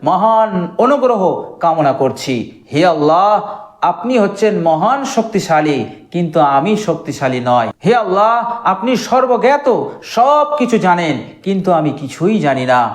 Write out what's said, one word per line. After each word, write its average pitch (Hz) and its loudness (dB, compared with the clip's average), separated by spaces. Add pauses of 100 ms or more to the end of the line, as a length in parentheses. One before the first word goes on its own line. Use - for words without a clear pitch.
মহান 220 2 (340)
অনুগ্রহ 247 2 (400)
কামনা 160 2
করছি। 131 -2 (380)
হে 147 2 (120)
আল্লাহ, 160 2 (600)
আপনি 240 -4 (100)
হচ্ছেন 202 0 (140)
মহান 202 0 (140)
শক্তিশালী, 156 0 (340)
কিন্তু 170 -2 (180)
আমি 165 0 (140)
শক্তিশালী 131 -4 (100)
নয়। 120 2 (160)
হে 202 4 (100)
আল্লাহ, 202 2 (380)
আপনি 233 -2 (160)
সর্বজ্ঞাত, 254 2 (460)
সব 285 4 (120)
কিছু 233 0 (100)
জানেন, 175 0 (300)
কিন্তু 190 -2 (100)
আমি 151 0 (100)
কিছুই 165 -2 (100)
জানি 131 0
না। 123 4 (140)